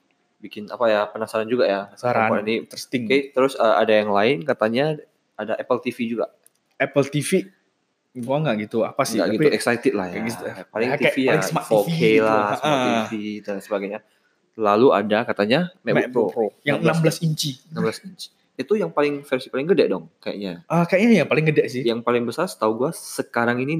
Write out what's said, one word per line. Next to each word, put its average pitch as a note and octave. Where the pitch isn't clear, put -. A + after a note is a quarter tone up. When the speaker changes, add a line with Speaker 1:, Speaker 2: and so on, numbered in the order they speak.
Speaker 1:
bikin G#2
apa A#2
ya, G#2+
penasaran A2
juga A#2+
ya. G2
Speaker 2:
Penasaran, A2+
Speaker 1:
HomePod G#2
ini. A2+
Speaker 2:
interesting. -
Speaker 1:
Oke, C3
terus, C3+
eh, A2+
ada A2
yang G#2+
lain B2
katanya B2+
ada G#2+
Apple -
T B2
V -
juga. G#2+
Speaker 2:
Apple C#3
T D3+
V, C3+
gua C3
nggak G#2+
gitu A2
apa C3+
sih, A2+
Speaker 1:
Nggak F2
Speaker 2:
tapi A2
Speaker 1:
gitu D3+
excited A#2
lah F2+
ya. F2
Speaker 2:
kayak A2
gitu, -
Speaker 1:
Paling A2+
Speaker 2:
ya, C#3
kayak C3+
Speaker 1:
T -
V -
ya, C3
Speaker 2:
paling -
smart C#3
Speaker 1:
four G#2+
K -
Speaker 2:
T -
V D#3+
gitu. A2
Speaker 1:
lah, G#2+
smart D3+
Speaker 2:
Ah. C3+
Speaker 1:
T -
V A2
dan G2+
sebagainya. G2+
Lalu G#2+
ada G#2
katanya G#2+
MacBook A2
Speaker 2:
MacBook A#2+
Speaker 1:
Pro. A2
Speaker 2:
Pro. -
Yang C#3+
enam D#3+
belas D#3+
inci. D#3
Speaker 1:
Enam D#3
belas A2
inci. -
Itu C3
yang F3+
paling, D3
versi B2+
paling C3+
gede E3
dong -
kayaknya. F#2+
Speaker 2:
Ah, E3+
kayaknya G3
yang -
paling D3+
gede D3+
sih. A#2+
Speaker 1:
Yang A#2
paling A#2+
besar A#2+
setahu A2+
gua E3
sekarang A#2+
ini C3+